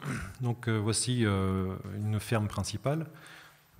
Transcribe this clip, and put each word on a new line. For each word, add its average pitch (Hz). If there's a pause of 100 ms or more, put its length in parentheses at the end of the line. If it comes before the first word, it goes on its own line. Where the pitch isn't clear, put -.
(120)
<clears throat> 101
donc, 120
euh, 110
voici, 113
euh, 95 (220)
une 104
ferme 107
principale, 131 (720)